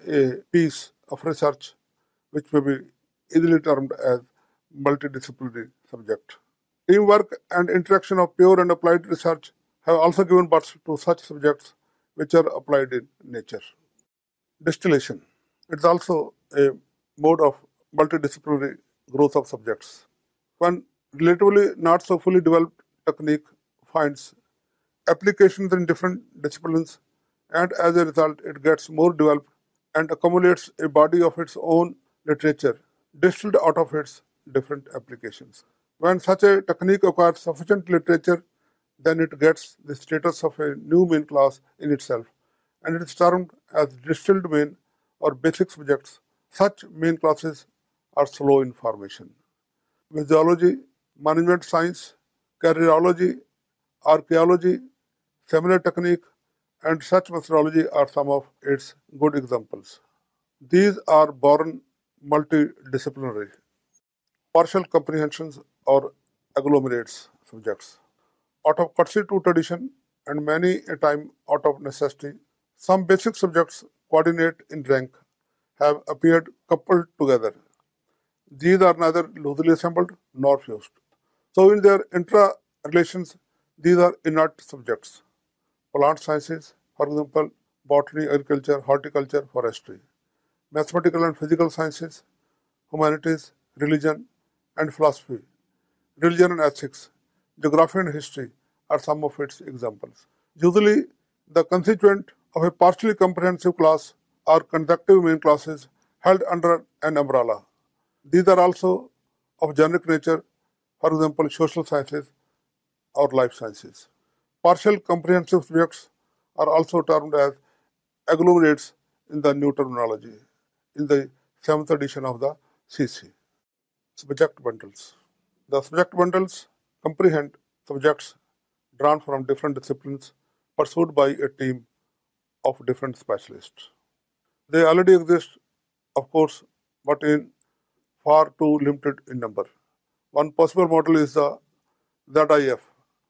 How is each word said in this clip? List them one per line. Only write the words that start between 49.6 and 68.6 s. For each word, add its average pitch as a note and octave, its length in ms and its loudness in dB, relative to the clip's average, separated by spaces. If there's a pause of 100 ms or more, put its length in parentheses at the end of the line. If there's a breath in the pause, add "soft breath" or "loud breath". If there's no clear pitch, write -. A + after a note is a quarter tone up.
With D3+ 160 -8
zoology, E3 500 4 (420)
management E3+ 440 0
science, E3+ 520 -6 (480)
careerology, E3 720 2 (680)
archaeology, E3 760 2 (640)
seminar F3 340 0
technique, F3 440 -2 (600)
and D#3+ 180 -4
such F#3 300 -2
methodology D#3+ 580 0
are C#3+ 180 0
some C#3+ 220 -4
of C#3 180 -4 (140)
its C#3 340 -6 (240)
good D3 160 0
examples. A#2+ 640 -8 (640)
These F#3+ 460 2
are D#3 240 4
born C#3+ 500 0 (440)
multidisciplinary, C3+ 1200 -4 (1040)
partial E3 320 2
comprehensions D#3 760 -4 (260)
or C3+ 280 2 (420)
agglomerates C3+ 760 -2 (160)
subjects. A2 540 -12 (680)